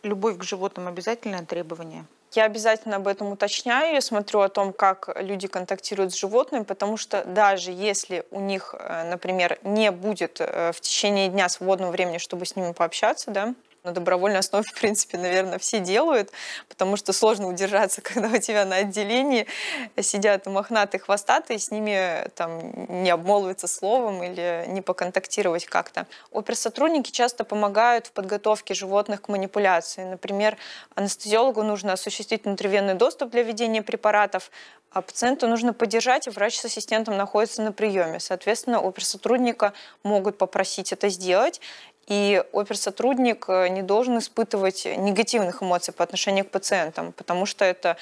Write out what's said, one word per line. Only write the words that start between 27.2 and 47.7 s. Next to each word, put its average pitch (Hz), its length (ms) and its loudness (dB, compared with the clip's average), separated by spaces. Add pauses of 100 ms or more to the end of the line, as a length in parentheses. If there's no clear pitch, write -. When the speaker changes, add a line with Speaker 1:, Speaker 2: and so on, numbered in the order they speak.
Speaker 2:
помогают 214 640 2
в - 40 -20
подготовке 208 600 -2
животных 202 480 -2
к - 60 -20
манипуляции. 190 760 0
Например, 202 520 -2 (400)
анестезиологу 214 640 2
нужно 202 300 0
осуществить 208 520 -4
внутривенный 196 500 2
доступ 240 360 2
для 240 120 2
введения 226 400 0
препаратов, 208 680 0 (400)
а 185 120 -2
пациенту 247 440 0
нужно 233 260 2
подержать, 226 540 2
и 247 40 -8
врач 208 280 0
с - 60 -10
ассистентом 220 520 -2
находится 208 460 0
на 214 80 0
приёме. 190 480 0
Соответственно, 208 600 0
оперсотрудника 220 960 0 (280)
могут 202 360 2
попросить 190 540 -2
это 208 160 0
сделать, 185 520 2 (460)
И 202 360 4 (100)
оперсотрудник, 226 960 0
э, 185 200 4
не 190 140 -2
должен 226 360 2
испытывать 208 640 -2
негативных 202 800 0
эмоций 175 300 0
по - 120 0
отношению 190 400 0
к 196 60 -14
пациентам, 170 640 -2
потому 180 340 -2
что - 180 0
это, 180 380 2